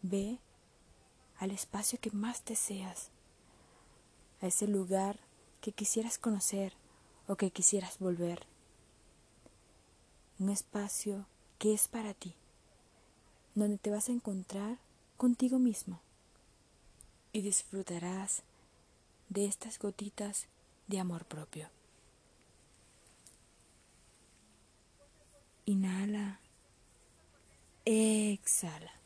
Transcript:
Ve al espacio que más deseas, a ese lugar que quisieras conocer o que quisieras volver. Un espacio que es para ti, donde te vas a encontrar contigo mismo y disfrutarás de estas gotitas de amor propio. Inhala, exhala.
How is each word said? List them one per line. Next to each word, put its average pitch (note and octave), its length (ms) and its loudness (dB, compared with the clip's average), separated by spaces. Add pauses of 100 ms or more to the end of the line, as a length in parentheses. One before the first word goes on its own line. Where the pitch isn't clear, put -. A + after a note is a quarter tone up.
Ve G3 360 -2 (1000)
al F#3+ 120 -2
espacio G3+ 500 -2
que A3 100 -2
más G#3+ 340 -4
deseas, F#3+ 640 -4 (1300)
a F#3+ 60 -4
ese F3+ 200 2
lugar F#3+ 520 2 (420)
que G#3 120 -6
quisieras A3 460 0
conocer G3 560 0 (540)
o G3 80 0
que F#3+ 140 2
quisieras F#3 480 2
volver. F3 480 -2 (1900)
Un F#3+ 120 2
espacio G3+ 760 -4 (320)
que G#3+ 160 6
es - 140 4
para A3 260 -6
ti, - 200 -12 (1200)
donde G#3 240 2
te G#3 120 -2
vas G#3 180 0
a B3 40 0
encontrar G#3 680 -4 (380)
contigo B3+ 420 4
mismo A3 420 0 (1300)
y G#3+ 100 -2
disfrutarás F#3+ 1000 -4 (880)
de G3+ 180 2
estas G#3+ 320 -6
gotitas G3+ 680 -6 (400)
de G3 140 -2
amor F3 240 -4
propio. D#3 440 -10 (4000)
Inhala, G3 760 0 (1400)
exhala. G#3+ 1080 4 (140)